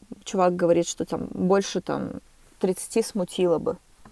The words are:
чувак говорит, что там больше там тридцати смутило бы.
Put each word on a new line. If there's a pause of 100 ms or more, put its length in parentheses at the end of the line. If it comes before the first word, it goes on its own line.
(240)
чувак
говорит,
что
там
больше
там (500)
тридцати
смутило
бы. (360)